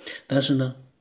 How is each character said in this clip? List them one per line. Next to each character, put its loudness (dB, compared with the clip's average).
但 2
是 2
呢， 0